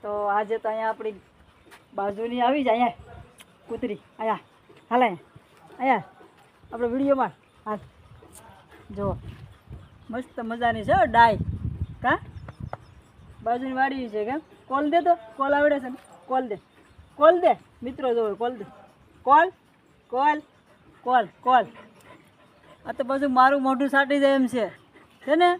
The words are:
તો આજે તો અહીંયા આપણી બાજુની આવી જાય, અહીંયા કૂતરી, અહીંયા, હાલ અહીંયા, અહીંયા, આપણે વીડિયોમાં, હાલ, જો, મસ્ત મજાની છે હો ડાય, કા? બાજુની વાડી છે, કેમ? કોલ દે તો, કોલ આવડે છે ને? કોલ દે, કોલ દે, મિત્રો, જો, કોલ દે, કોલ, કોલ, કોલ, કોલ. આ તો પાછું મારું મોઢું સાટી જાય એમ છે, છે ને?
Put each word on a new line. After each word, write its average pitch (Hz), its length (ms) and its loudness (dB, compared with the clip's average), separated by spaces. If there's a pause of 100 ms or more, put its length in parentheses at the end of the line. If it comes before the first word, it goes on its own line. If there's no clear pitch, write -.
તો 214 80 -10 (260)
આજે 214 240 -2
તો 220 100 -6
અહીંયા 220 220 -4
આપણી 220 240 -8 (800)
બાજુની 208 500 -6
આવી 277 220 2
જાય, 240 180 2
અહીંયા - 800 -12
કૂતરી, 226 320 -8 (200)
અહીંયા, 220 200 -2 (520)
હાલ 247 160 4
અહીંયા, 180 200 -8 (520)
અહીંયા, 240 240 0 (680)
આપણે 240 220 -4
વીડિયોમાં, 269 400 0 (320)
હાલ, 214 140 -8 (1160)
જો, 196 220 -6 (920)
મસ્ત 247 280 -12 (140)
મજાની 233 360 -2
છે - 140 4
હો 320 100 4
ડાય, 226 260 6 (640)
કા? 269 160 0 (1300)
બાજુની 254 400 -4
વાડી 262 260 -4
છે, 208 160 -6
કેમ? 277 160 -6 (320)
કોલ 285 180 0
દે 339 160 4
તો, 349 120 2 (180)
કોલ 277 160 0
આવડે 294 320 2
છે 247 40 -10
ને? 254 80 -14 (300)
કોલ 262 240 -2
દે, 196 60 -8 (600)
કોલ 330 260 6
દે, 240 120 4 (240)
મિત્રો, 254 360 -4
જો, 214 180 -2
કોલ 240 240 -6
દે, 202 60 -12 (600)
કોલ, 302 220 6 (640)
કોલ, 294 280 0 (680)
કોલ, 247 220 2 (220)
કોલ. 247 180 4 (1200)
આ 233 80 -10
તો 269 100 -6
પાછું 269 360 -2
મારું 269 280 6
મોઢું 269 220 0
સાટી 277 340 2
જાય 269 200 4
એમ 247 100 0
છે, 214 180 -2 (520)
છે 277 120 0
ને? 349 140 6 (100)